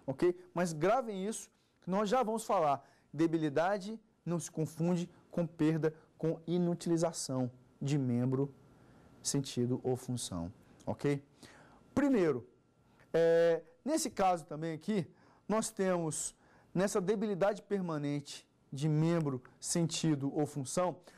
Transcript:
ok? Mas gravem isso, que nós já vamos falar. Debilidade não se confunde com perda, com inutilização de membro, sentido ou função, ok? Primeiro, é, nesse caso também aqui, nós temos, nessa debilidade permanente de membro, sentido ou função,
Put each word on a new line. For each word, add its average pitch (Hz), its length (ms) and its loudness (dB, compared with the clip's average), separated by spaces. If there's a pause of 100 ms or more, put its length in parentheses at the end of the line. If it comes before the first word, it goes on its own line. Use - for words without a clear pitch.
ok? 175 280 2 (200)
Mas 175 180 0
gravem 196 540 0
isso, - 240 -8 (320)
que - 80 -6
nós 202 180 2
já 254 140 4
vamos 220 220 -2
falar. 156 380 2 (300)
Debilidade 165 880 0 (240)
não 165 160 -2
se - 100 -10
confunde 170 580 -2 (220)
com 170 160 -2
perda, 156 480 0 (220)
com 160 300 -4
inutilização 165 1040 -2 (300)
de 143 180 0
membro, 131 540 0 (680)
sentido 127 600 -2
ou 127 100 0
função, 101 560 -6 (360)
ok? 143 360 -2 (720)
Primeiro, 190 540 2 (640)
é, 165 500 6 (220)
nesse 311 260 -2
caso 180 360 0
também 160 260 -6
aqui, 165 340 -2 (400)
nós 220 240 -2
temos, 175 640 -2 (400)
nessa 196 260 0
debilidade 196 640 0
permanente 151 840 -4 (240)
de 143 160 -2
membro, 156 540 2 (180)
sentido 156 720 0
ou 151 120 0
função, 147 520 -4 (200)